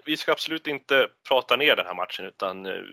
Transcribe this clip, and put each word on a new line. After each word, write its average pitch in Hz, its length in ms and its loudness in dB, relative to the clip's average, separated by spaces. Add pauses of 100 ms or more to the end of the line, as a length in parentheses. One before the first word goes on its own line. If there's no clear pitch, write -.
vi 151 120 -2
ska - 140 -2
absolut 156 360 -4
inte 135 420 2 (180)
prata 123 280 4
ner 139 200 4
den 92 100 0
här 90 80 -10
matchen, 90 320 -6
utan, 95 400 -8
eh, 92 160 -6 (120)